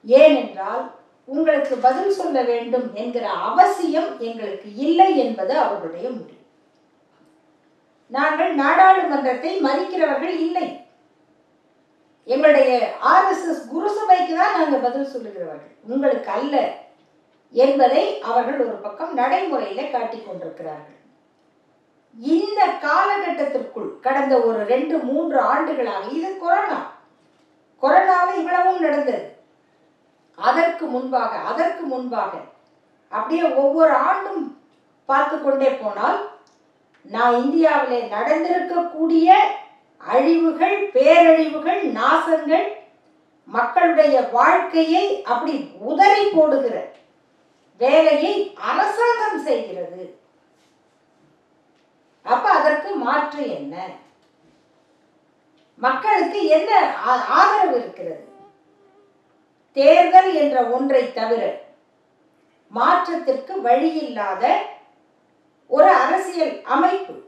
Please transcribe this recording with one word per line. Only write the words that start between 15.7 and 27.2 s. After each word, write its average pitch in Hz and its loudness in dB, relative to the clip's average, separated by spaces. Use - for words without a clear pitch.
உங்களுக்கு 254 -2
அல்ல 269 -4
என்பதை 269 2
அவர்கள் 247 -2
ஒரு 220 -4
பக்கம் 294 -10
நடைமுறையில 254 -4
காட்டிக் 226 -8
கொண்டிருக்கிறார்கள். 165 -14
இந்த 370 0
காலகட்டத்திற்குள் 339 -2
கடந்த 269 2
ஒரு 220 0
ரெண்டு, 302 -2
மூன்று 269 -2
ஆண்டுகளாக, 233 -2
இது 330 -8
கொரோனா, 381 0